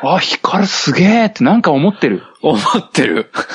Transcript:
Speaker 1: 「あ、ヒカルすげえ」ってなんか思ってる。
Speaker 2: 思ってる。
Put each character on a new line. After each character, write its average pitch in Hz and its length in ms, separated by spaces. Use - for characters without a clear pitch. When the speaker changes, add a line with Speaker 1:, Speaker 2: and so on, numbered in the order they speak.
Speaker 1:
「あ、 160 160
ヒ - 220
カ - 180
ル 196 80
す - 260
げ 165 120
え」 220 220
っ 208 60
て - 120
な 170 120
ん 233 60
か 175 80
思 147 200
っ 202 60
て 151 120
る。 95 140
Speaker 2:
思 143 160
っ - 320
て - 160
る。 98 240